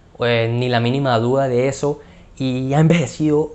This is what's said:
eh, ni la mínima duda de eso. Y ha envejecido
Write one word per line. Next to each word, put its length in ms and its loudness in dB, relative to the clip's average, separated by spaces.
eh, 320 0
ni 160 0
la 120 0
mínima 380 0
duda 300 0
de 200 0
eso. 320 -4
Y 340 -4
ha 80 4
envejecido 760 2